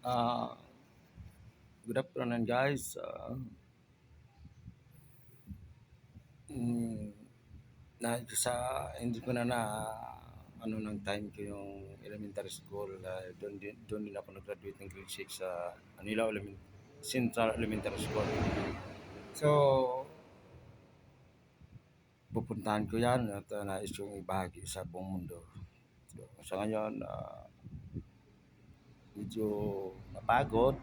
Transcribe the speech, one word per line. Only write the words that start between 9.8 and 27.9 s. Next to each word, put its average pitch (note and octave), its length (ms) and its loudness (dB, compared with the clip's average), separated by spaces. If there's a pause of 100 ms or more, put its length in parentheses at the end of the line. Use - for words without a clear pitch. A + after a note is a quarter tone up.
ano, A2 160 -2
ng G#2+ 240 -2
time G2+ 320 -2
ko G#2+ 80 -12
yung G2 640 -8
elementary G2+ 480 -8
school. G2 480 -8
Ah, F#2 400 -6
doon G2+ 160 -6
din, G2+ 320 -10
doon G#2+ 160 -2
din G#2 80 -8
ako G2 240 -8
nag-graduate G2 400 -8
ng F#2+ 160 -12
grade F#2+ 160 -14
six - 320 -8
sa F2 320 -2 (240)
Anila G#2+ 320 2
Element-, G2+ 320 -4 (400)
Central A#2 560 4
Elementary G#2+ 400 0
School. G#2 320 2 (1040)
So, D3+ 160 4 (2750)
pupuntahan A2 560 2
ko G#2+ 160 0
yan A#2+ 320 6
at, G2+ 240 -6
ah, G#2 80 -2
nais G2 240 -2
kong G2+ 320 -6
ibahagi F#2 480 -2
sa F#2 160 -6
buong F#2 320 -6
mundo. E2+ 320 -8 (640)
So, - 160 -14 (160)
sa F#2+ 160 -2
ngayon, G#2+ 480 2
ah, - 400 -6 (1700)